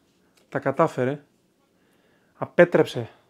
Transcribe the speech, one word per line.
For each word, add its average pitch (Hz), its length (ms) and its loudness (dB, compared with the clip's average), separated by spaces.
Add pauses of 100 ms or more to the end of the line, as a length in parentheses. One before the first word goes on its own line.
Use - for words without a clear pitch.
(500)
τα 139 100 -6
κατάφερε, 143 640 -2 (1080)
απέτρεψε 156 760 0 (200)